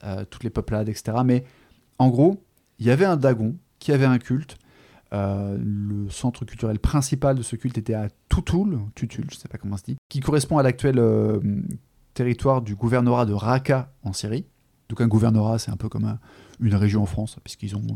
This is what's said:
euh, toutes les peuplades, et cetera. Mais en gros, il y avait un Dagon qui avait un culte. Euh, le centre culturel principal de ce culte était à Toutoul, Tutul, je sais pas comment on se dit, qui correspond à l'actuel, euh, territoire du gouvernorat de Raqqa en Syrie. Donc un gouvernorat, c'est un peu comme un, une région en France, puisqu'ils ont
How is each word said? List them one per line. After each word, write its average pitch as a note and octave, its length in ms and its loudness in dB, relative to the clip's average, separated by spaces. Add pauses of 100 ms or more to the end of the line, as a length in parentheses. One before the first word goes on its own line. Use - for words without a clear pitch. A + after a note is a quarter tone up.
euh, G2 260 -8
toutes - 140 -20
les A2+ 80 -6
peuplades, A2 380 -4
et G#2+ 60 -4
cetera. A2+ 280 -2
Mais B2+ 220 2 (540)
en B2+ 100 6
gros, D3 340 4 (380)
il A2 60 -2
y A#2+ 40 6
avait D3 140 4
un F3+ 120 4
Dagon B2+ 380 2 (240)
qui - 140 -2
avait C3+ 140 4
un B2+ 120 4
culte. C3 380 -6 (580)
Euh, G2+ 480 -4
le G2+ 460 -4
centre - 380 -6
culturel G#2+ 320 -4
principal C#3 580 0
de A#2+ 60 -4
ce - 120 -8
culte A#2 220 -6
était A2+ 160 -2
à G#2+ 160 -2 (220)
Toutoul, F3 480 0 (160)
Tutul, - 360 -8
je - 60 -16
sais - 100 -20
pas - 120 -14
comment G2+ 160 -8
on - 20 -4
se F#2+ 80 -10
dit, C3 120 -8 (120)
qui C#3 120 -6
correspond D3 360 0
à C#3+ 60 6
l'actuel, C3 360 2
euh, G#2+ 400 2 (760)
territoire B2+ 480 0
du G#2 120 -6
gouvernorat A#2+ 520 2
de G#2 80 0
Raqqa B2+ 580 0 (120)
en G2 100 -6
Syrie. A2+ 320 -6 (420)
Donc A#2 140 -4
un A#2 60 4
gouvernorat, A2 500 4
c'est A2 120 -8
un G#2 60 -6
peu - 140 -8
comme G#2+ 160 -4
un, G#2+ 120 -4 (420)
une A2 140 2
région G#2 280 2
en G2+ 40 2
France, - 380 -6
puisqu'ils G#2 320 -10
ont G#2+ 80 -6 (120)